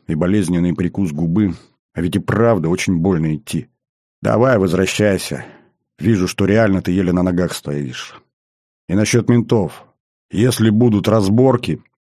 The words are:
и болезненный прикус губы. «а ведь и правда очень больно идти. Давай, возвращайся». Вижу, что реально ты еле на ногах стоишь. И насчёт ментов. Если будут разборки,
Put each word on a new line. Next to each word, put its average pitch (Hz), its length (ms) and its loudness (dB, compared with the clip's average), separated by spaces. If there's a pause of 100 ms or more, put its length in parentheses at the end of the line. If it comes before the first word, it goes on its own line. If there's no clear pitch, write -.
и 82 80 -4
болезненный 87 580 0
прикус 90 380 -4
губы. 85 440 -2 (380)
«а - 80 -6
ведь 87 140 -4
и 98 40 0
правда 101 500 0
очень 92 280 -2
больно 80 380 0
идти. - 320 -8 (540)
Давай, 113 360 2
возвращайся». 92 880 0 (520)
Вижу, 92 320 0
что - 160 -2
реально 98 360 2
ты 90 120 -2
еле 92 180 0
на 87 120 2
ногах 90 280 0
стоишь. 71 680 -10 (680)
И 85 80 -4
насчёт 107 320 2
ментов. 117 560 0 (480)
Если 113 380 0
будут 107 400 2
разборки, 110 720 2 (320)